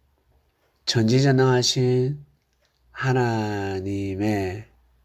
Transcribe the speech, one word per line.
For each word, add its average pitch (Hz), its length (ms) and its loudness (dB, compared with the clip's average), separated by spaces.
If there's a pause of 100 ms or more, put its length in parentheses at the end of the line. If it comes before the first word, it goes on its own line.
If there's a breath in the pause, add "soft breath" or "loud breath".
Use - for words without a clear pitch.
(880)
전지전능하신 127 1400 2 (680)
하나님의 101 1800 -2 (360)